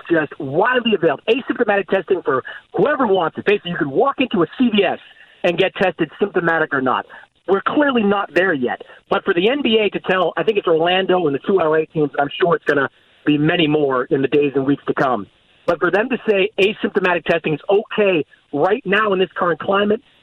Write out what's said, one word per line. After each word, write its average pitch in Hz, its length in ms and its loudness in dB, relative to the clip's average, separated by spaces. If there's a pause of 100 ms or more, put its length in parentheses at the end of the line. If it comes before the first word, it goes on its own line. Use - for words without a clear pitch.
(100)
just 156 280 -2
widely 214 560 0
available, 160 340 -2
asymptomatic 220 600 -2
testing 190 340 -2
for 131 220 -2 (300)
whoever 262 320 0
wants 185 320 0
it." - 60 -10
Basically, 196 280 0
you 165 40 -6
can 147 140 -4
walk 226 280 0
into 240 240 0
a 156 40 2 (100)
C 240 140 2
V 202 140 2
S 156 140 -2 (440)
and 190 160 0
get 185 160 0
tested 180 360 -2 (100)
symptomatic 165 520 0
or 139 80 0
not. 127 260 -2 (420)
We're 196 140 0
clearly 277 420 0
not 202 300 0
there 180 180 2
yet. 120 300 -4 (280)
But 196 140 -2
for 196 100 0
the 175 160 2
N 285 120 -2
B 226 200 0
A 202 80 0
to 175 100 -8
tell, 185 360 0
I 165 80 -2
think 208 140 0
it's 196 100 -2
Orlando 180 580 2
and 139 80 0
the 131 60 -6
two 196 200 0
L 156 140 2
A 160 120 0
teams, 151 320 -2
I'm 143 120 0 (100)
sure 175 140 2
it's - 100 -4
gonna 143 240 0 (360)
be 147 140 2
many 160 280 2
more 139 400 0
in 139 160 0
the 135 60 0
days 143 260 2
and 135 120 0
weeks 143 200 0
to 135 80 -2
come. 120 320 -2 (400)
But 175 140 0
for 175 100 2
them 208 180 0
to 233 80 -2 (100)
say 202 220 2 (100)
asymptomatic 185 640 0
testing 165 280 0
is 147 160 -4
okay 196 560 0 (300)
right 185 320 0
now 202 260 0
in 185 60 0
this 185 180 0
current 175 240 -2
climate, 208 400 0 (220)